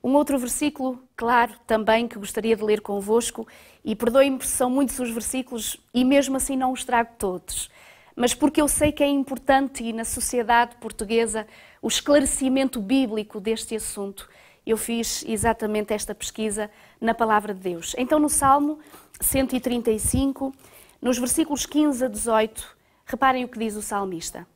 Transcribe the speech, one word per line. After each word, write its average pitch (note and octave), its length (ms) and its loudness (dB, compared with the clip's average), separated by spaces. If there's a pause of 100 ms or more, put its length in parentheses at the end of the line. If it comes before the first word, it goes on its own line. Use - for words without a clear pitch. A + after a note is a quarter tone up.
Um B3+ 120 0
outro C#4+ 240 4
versículo, B3+ 640 -4 (120)
claro, A#3 380 2 (140)
também A3 420 2
que A3 100 -12
gostaria G#3+ 380 -2
de G#3 60 -6
ler G#3+ 180 2
convosco, G#3+ 680 -2 (380)
e G#3+ 100 -2
perdoem-me C4 460 2
se - 80 -6
são B3+ 220 0
muitos C4 300 0
os A#3+ 100 -4
versículos, A#3+ 680 -6 (160)
e B3 100 2
mesmo C4+ 340 4
assim C4 200 -2
não C4 160 0
os B3+ 120 -8
trago A#3+ 340 0
todos, - 500 -6 (480)
mas A#3+ 160 2
porque D4+ 300 2
eu C#4+ 60 2
sei D4+ 220 2
que D4 120 0
é C#4+ 60 4
importante C4+ 760 0
e A3+ 80 -4
na A3+ 120 -6
sociedade A#3 720 0
portuguesa A3 720 -2 (360)
o A#3 60 -2
esclarecimento C4+ 920 2
bíblico G#3+ 600 -2
deste A3 340 -4
assunto, G3+ 560 -8 (340)
eu A3 120 0
fiz A#3 500 -4
exatamente G#3+ 680 -2
esta G#3 220 -6
pesquisa G#3 560 -6 (300)
na A3+ 120 0
Palavra G#3+ 400 2
de F#3 80 -10
Deus. F3 380 -6
Então, B3+ 200 2
no D4+ 100 4
Salmo C#4+ 500 4 (420)
cento C4 360 0
e B3 40 0
trinta A#3+ 300 0
e A3 80 0
cinco, C4+ 560 -2 (480)
nos A#3+ 160 0
versículos C#4+ 480 0
quinze C#4+ 380 2
a C4 40 -2
dezoito, A3 680 -2 (280)
reparem B3+ 400 0
o A#3+ 40 -10
que B3 100 -12
diz A3 160 -4
o G#3+ 80 -8
salmista. F#3+ 720 -6